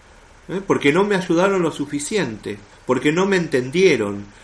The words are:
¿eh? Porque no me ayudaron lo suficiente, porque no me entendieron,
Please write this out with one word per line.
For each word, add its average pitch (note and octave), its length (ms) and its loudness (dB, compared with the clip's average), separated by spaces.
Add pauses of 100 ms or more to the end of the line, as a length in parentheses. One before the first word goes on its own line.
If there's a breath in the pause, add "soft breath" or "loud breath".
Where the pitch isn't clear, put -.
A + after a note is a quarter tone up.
(500)
¿eh? F3 160 -6
Porque C#3 260 2
no F#3 140 2
me G#3 100 0
ayudaron F3+ 460 0
lo D#3+ 100 0
suficiente, C#3+ 840 -6 (280 loud breath)
porque D3 260 2
no F3+ 140 2
me G3 120 2
entendieron, C3 880 0 (180 loud breath)